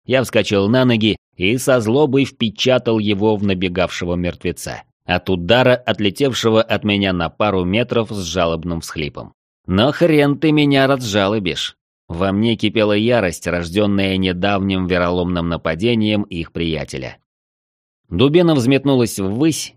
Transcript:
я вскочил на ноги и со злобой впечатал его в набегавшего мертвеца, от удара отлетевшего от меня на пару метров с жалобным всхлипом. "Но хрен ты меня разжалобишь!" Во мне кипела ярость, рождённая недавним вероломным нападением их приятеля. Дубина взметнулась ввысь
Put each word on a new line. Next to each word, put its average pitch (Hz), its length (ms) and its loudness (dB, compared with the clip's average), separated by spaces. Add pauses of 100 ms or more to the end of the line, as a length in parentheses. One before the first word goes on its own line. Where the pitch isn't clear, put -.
я 127 160 0
вскочил 101 440 0
на 127 200 2
ноги 110 320 2 (180)
и 101 220 0
со 127 240 2
злобой 135 420 2
впечатал 117 720 0
его 107 380 0
в 101 80 -4
набегавшего 90 680 -2
мертвеца, 87 720 -6 (200)
от 90 240 -2
удара 113 460 4
отлетевшего 110 880 0
от 104 220 -2
меня 101 280 2
на 85 160 -2
пару 98 360 -2
метров 113 440 0
с 104 140 -8
жалобным 85 580 -2
всхлипом. 69 540 -10 (320)
"Но 95 260 2
хрен 147 440 2
ты 156 140 0
меня 143 380 4
разжалобишь!" 104 880 -2 (320)
Во 90 240 -2
мне 110 240 0
кипела 104 360 0
ярость, 107 540 0
рождённая 95 680 0
недавним 95 720 -2
вероломным 87 600 0
нападением 104 760 -2
их 82 280 -10
приятеля. 69 680 -8 (880)
Дубина 156 480 4
взметнулась 131 640 0
ввысь 117 560 -4